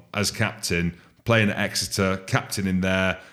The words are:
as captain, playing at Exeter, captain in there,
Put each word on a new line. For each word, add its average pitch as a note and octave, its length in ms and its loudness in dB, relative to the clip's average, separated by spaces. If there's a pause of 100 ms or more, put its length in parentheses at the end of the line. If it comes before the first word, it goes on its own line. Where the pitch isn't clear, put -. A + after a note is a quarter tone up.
(160)
as G2+ 160 0
captain, F2 640 -2 (280)
playing A2 260 4
at - 80 -4
Exeter, F#2+ 640 0
captain A2 400 -2
in F#2 160 2
there, F#2+ 380 2 (140)